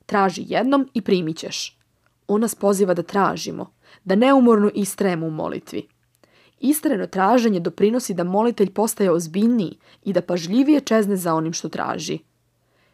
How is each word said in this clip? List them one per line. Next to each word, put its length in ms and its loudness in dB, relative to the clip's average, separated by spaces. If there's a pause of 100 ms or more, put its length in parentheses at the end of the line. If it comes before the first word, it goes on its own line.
„Traži 400 0
jednom 480 0
i 80 -2
primit 360 0
ćeš.” 400 -10 (500)
On 120 2
nas 140 -2
poziva 400 2
da 80 -2
tražimo, 680 -4 (320)
da 100 0
neumorno 600 6
istrajemo 520 -2
u 40 -4
molitvi. 580 -8 (720)
Istrajno 460 -2
traženje 540 2
doprinosi 540 -2
da 100 -2
molitelj 480 0
postaje 380 0
ozbiljniji 680 0 (260)
i 80 -4
da 100 0
pažljivije 580 0
čezne 360 0
za 180 -2
onim 180 -2
što 160 -8
traži. 500 -6 (760)